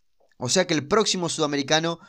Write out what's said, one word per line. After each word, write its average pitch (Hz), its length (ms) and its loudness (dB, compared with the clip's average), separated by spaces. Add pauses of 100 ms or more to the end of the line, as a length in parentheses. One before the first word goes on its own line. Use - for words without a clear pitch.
(360)
O 123 120 -6
sea 180 180 2
que 175 80 0
el 139 120 -2
próximo 185 420 0
sudamericano 156 720 0 (100)